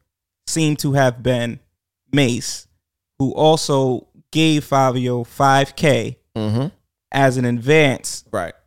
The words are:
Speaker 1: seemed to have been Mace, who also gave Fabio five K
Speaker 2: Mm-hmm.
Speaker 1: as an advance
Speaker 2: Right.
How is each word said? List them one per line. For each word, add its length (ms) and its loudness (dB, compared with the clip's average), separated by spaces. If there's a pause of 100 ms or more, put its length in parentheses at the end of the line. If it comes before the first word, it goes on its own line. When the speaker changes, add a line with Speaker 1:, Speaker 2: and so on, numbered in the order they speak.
(480)
Speaker 1:
seemed 300 0
to 140 -2
have 320 2
been 340 -2 (540)
Mace, 560 -2 (500)
who 160 -2
also 720 0 (240)
gave 320 2
Fabio 600 0
five 500 0
K 440 0 (180)
Speaker 2:
Mm-hmm. 300 -2 (440)
Speaker 1:
as 260 2
an 100 0
advance 840 0
Speaker 2:
Right. 220 -6 (140)